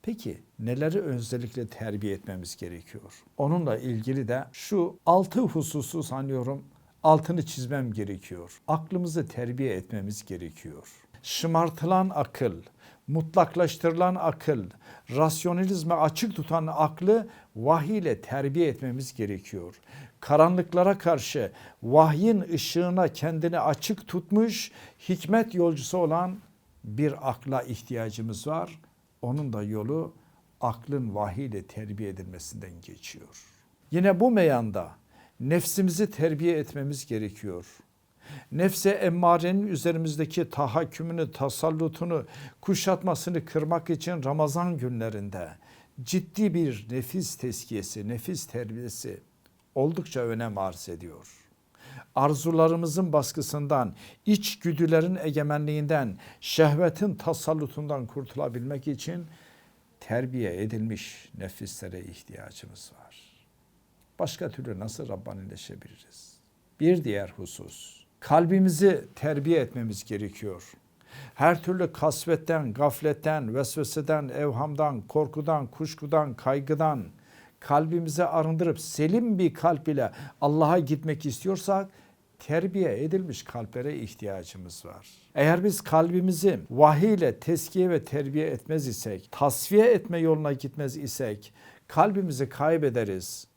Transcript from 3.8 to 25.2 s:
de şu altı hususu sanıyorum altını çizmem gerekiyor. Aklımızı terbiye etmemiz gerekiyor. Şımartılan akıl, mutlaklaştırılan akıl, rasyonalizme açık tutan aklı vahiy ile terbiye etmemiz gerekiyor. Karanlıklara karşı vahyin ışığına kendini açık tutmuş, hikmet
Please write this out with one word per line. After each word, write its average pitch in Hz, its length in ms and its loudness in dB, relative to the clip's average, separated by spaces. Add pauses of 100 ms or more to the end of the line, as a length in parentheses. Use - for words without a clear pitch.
de 127 240 -4
şu - 540 -4
altı 185 360 4
hususu 156 640 -2
sanıyorum 135 600 -4 (400)
altını 160 420 6
çizmem 131 480 -4
gerekiyor. 95 720 -10
Aklımızı 160 600 -2
terbiye 123 460 -4
etmemiz 101 520 -6
gerekiyor. 80 640 -12 (340)
Şımartılan 165 920 2
akıl, 123 380 -2 (540)
mutlaklaştırılan 165 1080 2
akıl, 156 480 0 (520)
rasyonalizme 175 760 2
açık 160 420 0
tutan 160 360 -2
aklı 180 560 2 (280)
vahiy 151 420 2
ile 156 240 -2
terbiye 139 460 0
etmemiz 127 460 -6
gerekiyor. 95 680 -8 (400)
Karanlıklara 175 800 4
karşı 139 540 0 (320)
vahyin 160 580 6 (120)
ışığına 175 540 2
kendini 165 520 -2
açık 147 480 0
tutmuş, 208 640 0 (380)
hikmet 202 460 0